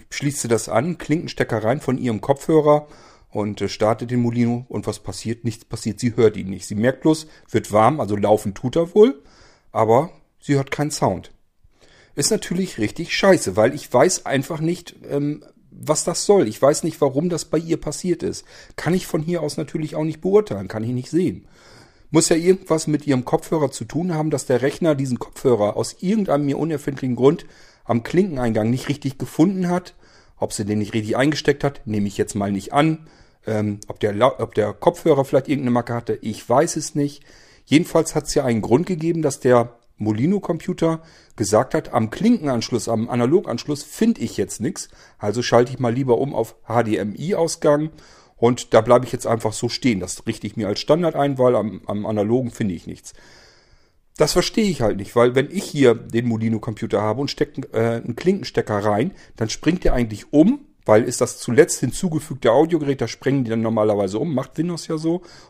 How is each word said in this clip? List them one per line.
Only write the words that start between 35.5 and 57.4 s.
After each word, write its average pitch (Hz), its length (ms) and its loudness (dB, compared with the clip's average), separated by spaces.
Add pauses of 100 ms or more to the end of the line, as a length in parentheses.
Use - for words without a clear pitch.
Macke 120 240 -2
hatte, 110 260 -6
ich - 260 -10
weiß 165 280 2
es 151 180 -8
nicht. 143 300 -4 (420)
Jedenfalls 160 480 2
hat's - 220 -4
ja 143 100 0
einen 117 160 2
Grund 123 240 2
gegeben, 165 380 -2
dass 135 160 -2
der 120 400 2 (180)
Molino-Computer 160 1040 -2 (340)
gesagt 107 380 2
hat, 156 200 -4
am 113 180 0
Klinkenanschluss, 143 800 0
am 113 200 -2
Analoganschluss 135 720 0
find - 380 0
ich 117 180 -6
jetzt 101 240 -6
nix. - 280 -6 (280)
Also 104 240 -4
schalte 123 300 4
ich 127 80 -12
mal 123 120 0
lieber 123 280 2
um 135 160 -4
auf - 300 -4
H 117 180 0
D 107 120 0
M 101 220 -4
I 160 160 -6
Ausgang. 156 560 0 (460)
Und 123 380 0
da 110 80 8
bleibe 123 240 4
ich - 80 -8
jetzt - 120 -8
einfach 113 280 -2
so 120 160 -4
stehen. 110 320 0
Das - 260 -10
richte 113 200 -8
ich - 100 -10
mir 107 100 -2
als 104 140 -4
Standard 160 340 2
ein, 139 220 0
weil 123 180 4
am, 104 300 -2
am 101 200 -6
Analogen 110 460 0
finde 101 220 -2
ich - 140 -10
nichts. - 260 -16 (1040)
Das 151 160 2
verstehe 202 360 0
ich 147 120 -4
halt 104 160 0
nicht, 98 180 -10
weil 120 180 4
wenn 135 160 2
ich 196 140 -6
hier 127 320 4
den 117 320 -4
Molino-Computer 110 720 -2
habe 107 200 -2
und 139 100 -4
steck, - 220 -2 (180)